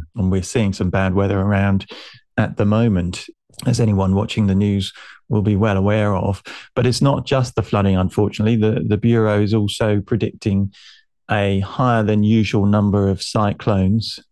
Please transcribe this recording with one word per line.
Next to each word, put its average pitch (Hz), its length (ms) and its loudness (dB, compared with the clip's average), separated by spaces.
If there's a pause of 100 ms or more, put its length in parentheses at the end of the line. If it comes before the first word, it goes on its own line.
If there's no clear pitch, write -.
(160)
and 92 160 0
we're 95 100 0
seeing 104 300 -2
some 92 180 -2
bad 95 260 0
weather 98 220 0
around 98 480 0 (520)
at 110 180 -2
the 107 100 0
moment, 101 600 0 (400)
as 120 160 0
anyone 98 340 2
watching 107 320 -2
the 95 80 2
news 98 380 0 (360)
will 107 120 0
be 104 140 0
well 98 220 2
aware 104 380 0
of. 95 280 -4 (320)
But 123 100 0
it's 123 160 0
not 139 240 0
just 127 300 -2
the 104 80 -2
flooding, 98 320 2
unfortunately. 107 600 0
The, 110 280 0
the 107 120 0
Bureau 107 440 2
is 104 120 0
also 104 480 0
predicting 98 720 -2 (580)
a 101 300 0
higher 117 420 0
than 104 200 2
usual 107 420 2
number 101 420 2
of 95 140 -2
cyclones 104 1000 -2 (120)